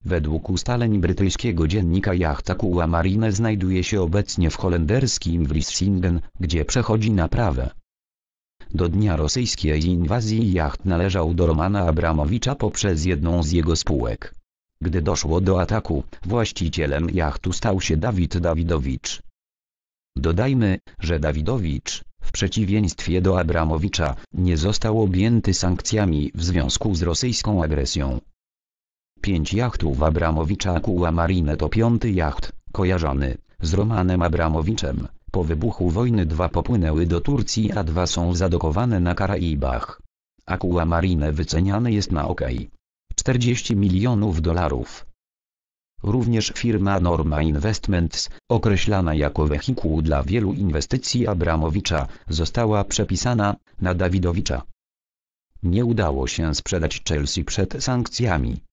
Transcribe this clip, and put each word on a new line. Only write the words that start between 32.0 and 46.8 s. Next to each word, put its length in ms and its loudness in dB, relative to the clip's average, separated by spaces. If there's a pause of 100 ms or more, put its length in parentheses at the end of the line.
jacht, 400 -2 (200)
kojarzony 640 0 (240)
z 120 0
Romanem 480 2
Abramowiczem. 840 0 (240)
Po 120 0
wybuchu 460 0
wojny 360 2
dwa 240 0
popłynęły 560 2
do 160 2
Turcji, 500 0
a 120 -2
dwa 240 0
są 280 0
zadokowane 640 0
na 160 2
Karaibach. 840 -2 (440)
Aqua 400 0
Marine 460 2
wyceniane 600 0
jest 200 0
na 160 0
okej 420 -4 (460)
czterdzieści 600 0
milionów 640 2
dolarów. 640 -2 (960)
Również 520 0
firma 440 2